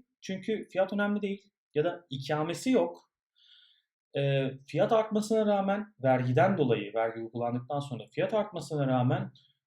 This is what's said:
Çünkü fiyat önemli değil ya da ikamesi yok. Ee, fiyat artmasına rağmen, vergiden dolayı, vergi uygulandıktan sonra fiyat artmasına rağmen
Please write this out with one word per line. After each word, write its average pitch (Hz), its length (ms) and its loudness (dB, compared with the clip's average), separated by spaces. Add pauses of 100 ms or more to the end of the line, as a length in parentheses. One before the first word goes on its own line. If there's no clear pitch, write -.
(220)
Çünkü 190 480 -6
fiyat 190 240 0
önemli 208 280 0
değil 196 280 -6 (240)
ya 151 100 2
da 175 260 -4
ikamesi 156 640 -2
yok. 175 380 0 (1080)
Ee, 139 340 2 (160)
fiyat 180 240 2
artmasına 220 540 2
rağmen, 202 480 0 (100)
vergiden 131 540 4
dolayı, 107 360 0
vergi 113 260 -2
uygulandıktan 120 600 -6
sonra 113 280 -8
fiyat 185 260 -4
artmasına 156 540 -2
rağmen 127 440 2 (360)